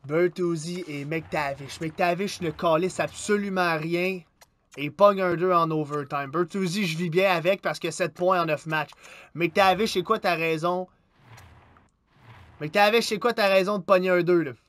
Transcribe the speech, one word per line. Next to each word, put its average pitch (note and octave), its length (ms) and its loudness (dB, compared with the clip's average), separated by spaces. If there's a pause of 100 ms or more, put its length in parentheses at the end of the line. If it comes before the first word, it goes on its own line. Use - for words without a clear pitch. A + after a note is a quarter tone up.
Bertuzzi E3+ 800 -2
et D3 160 -8
McTavish. C#3+ 760 -6
McTavish F3 600 -4
ne D#3+ 100 -4
calisse E3+ 500 -2
absolument F#3 760 -2
rien F3 440 -2 (560)
et C#3+ 120 -6
pogne G3 320 4
un F3 140 0
deux F3+ 160 0
en E3+ 200 4
overtime. C#3+ 600 -4
Bertuzzi, F3+ 560 -2
je D#3+ 100 -4
vis F3 120 -2
bien F#3 220 2
avec F3 300 0
parce D#3 180 -4
que E3 120 -6
sept E3 220 -4
points F3+ 280 2
en E3 40 0
neuf D3+ 200 -4
matchs. D#3 260 -4 (420)
McTavish, F#3 600 2
c'est F3+ 100 0
quoi A3 160 0
ta F3+ 160 0
raison? E3 520 -2 (1700)
McTavish, G#3 460 4
c'est G#3+ 120 -4
quoi A#3 140 0
ta G#3+ 140 2
raison G3 300 4
de F#3 60 -6
pogner F#3 260 4
un F3 140 4
deux, E3+ 180 4
là? C#3 100 -4 (180)